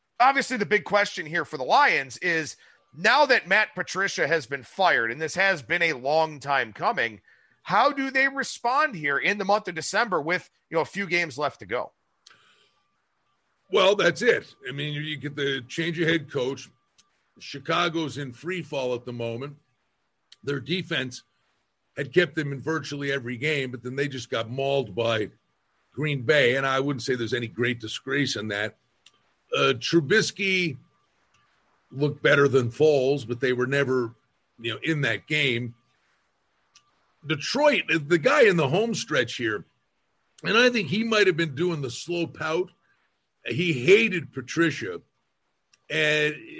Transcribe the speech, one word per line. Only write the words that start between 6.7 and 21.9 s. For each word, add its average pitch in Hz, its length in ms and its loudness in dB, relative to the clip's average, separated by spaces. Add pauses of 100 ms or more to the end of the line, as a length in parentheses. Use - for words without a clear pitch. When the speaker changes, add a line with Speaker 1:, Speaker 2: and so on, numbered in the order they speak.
Speaker 1:
coming, 139 460 -4 (420)
how 220 280 2
do 269 200 -4
they 269 180 4
respond 269 680 -2
here 143 240 -2
in 180 200 0
the 196 60 -4
month 202 220 2
of 175 80 -6
December 180 460 -2
with, 165 280 -2 (220)
you 156 60 -6
know, 160 60 4
a 135 40 -4
few 196 200 -8
games 160 300 -2
left 143 240 -4
to 104 60 -14
go? 110 260 -6 (1800)
Speaker 2:
Well, 196 240 6
that's 175 260 2
it. - 320 2 (140)
I 131 40 -8
mean, 147 200 -6
you 151 240 -6
get 147 200 -10
the 139 320 -2
change 165 300 -4
of 170 100 0
head 165 220 -2
coach. 135 400 -4 (680)
Chicago's 165 760 -2
in 139 160 -8
free 165 300 -8
fall 131 320 -4
at 120 100 -6
the 123 80 -8
moment. 120 440 -6 (840)
Their 139 180 -4
defense 139 640 -6 (720)